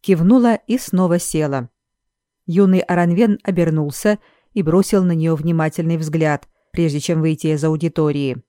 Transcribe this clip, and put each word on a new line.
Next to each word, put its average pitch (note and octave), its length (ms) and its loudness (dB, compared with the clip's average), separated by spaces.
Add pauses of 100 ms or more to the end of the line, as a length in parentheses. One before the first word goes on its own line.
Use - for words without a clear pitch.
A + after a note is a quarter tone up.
кивнула G#3+ 540 4
и A3 240 -4
снова F3+ 400 0
села. C#3 520 -4 (760)
Юный F#3 340 4
Аранвен F3 600 0
обернулся E3 760 -2 (340)
и G3+ 100 -2
бросил F#3 400 2
на F3+ 100 2
неё D#3+ 220 0
внимательный D#3+ 640 -2
взгляд, D#3 520 -2 (240)
прежде D3+ 280 0
чем D#3+ 200 -2
выйти D#3 280 -2
из D3+ 160 -2
аудитории. D3 840 -2